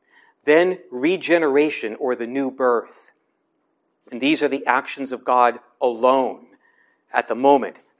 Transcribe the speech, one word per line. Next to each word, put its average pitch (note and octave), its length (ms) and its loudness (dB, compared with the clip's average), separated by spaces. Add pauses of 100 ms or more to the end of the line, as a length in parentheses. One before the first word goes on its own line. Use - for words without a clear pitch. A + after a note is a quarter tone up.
(440)
then F3+ 360 2 (120)
regeneration D3 1040 0
or B2+ 180 -4
the A#2 140 -6
new C3 240 -4
birth. B2 600 -4 (1000)
And A#2+ 80 -12
these C#3+ 240 0
are C#3+ 60 0
the B2 160 -4
actions C3+ 480 -4
of - 100 -12
God A#2+ 380 2 (180)
alone B2 680 0 (640)
at B2 160 -2
the A2+ 60 -2
moment B2+ 440 2 (200)